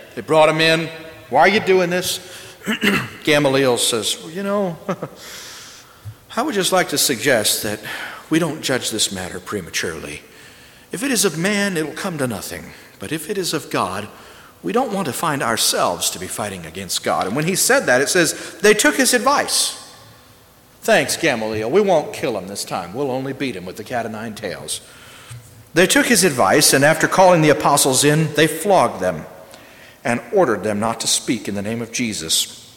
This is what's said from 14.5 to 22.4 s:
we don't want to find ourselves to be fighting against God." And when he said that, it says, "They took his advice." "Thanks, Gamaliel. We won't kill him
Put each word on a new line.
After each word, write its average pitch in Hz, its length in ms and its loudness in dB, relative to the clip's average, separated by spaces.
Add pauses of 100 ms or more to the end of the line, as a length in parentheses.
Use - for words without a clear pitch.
we 170 80 -6
don't 233 220 0
want 190 140 -4
to 120 60 -4
find 151 300 -2
ourselves 110 680 0
to 95 80 -10
be 90 80 -10
fighting 95 380 -8
against 87 380 -8
God." 92 240 0
And 101 80 -4
when 156 120 -2
he 190 80 -2
said 240 300 2
that, 131 160 4
it 143 80 0
says, 165 240 2 (280)
"They 208 120 6
took 294 220 2
his 262 180 2
advice." 240 600 0 (1080)
"Thanks, 180 340 2
Gamaliel. 110 540 -2
We 180 120 4
won't 180 320 2
kill 123 240 -4
him 92 100 -8